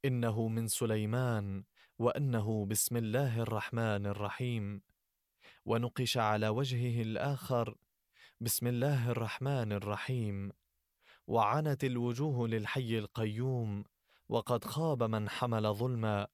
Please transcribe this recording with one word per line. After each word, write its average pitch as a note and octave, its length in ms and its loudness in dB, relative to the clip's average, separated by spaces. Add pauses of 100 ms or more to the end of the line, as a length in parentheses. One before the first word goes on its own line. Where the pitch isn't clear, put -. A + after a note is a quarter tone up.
"إنه A#2 420 2
من A2+ 200 0
سليمان، G#2+ 960 0 (360)
وأنه A2+ 680 2
بسم G#2+ 320 0
الله A#2 440 0
الرحمن A2 640 0
الرحيم"، G2+ 760 -4 (840)
ونقش A#2 520 0
على G#2+ 300 4
وجهه A#2+ 540 0
الآخر: A#2 760 -2 (640)
"بسم A#2 260 0
الله B2 440 2
الرحمن A#2 600 -2
الرحيم، G2+ 800 -2 (760)
وعنت B2+ 560 2
الوجوه B2 640 0
للحي A2+ 520 0
القيوم، A2 840 -2 (460)
وقد A2+ 340 0
خاب C3+ 400 0
من A2 260 0
حمل A2 440 0
ظلما A2 600 0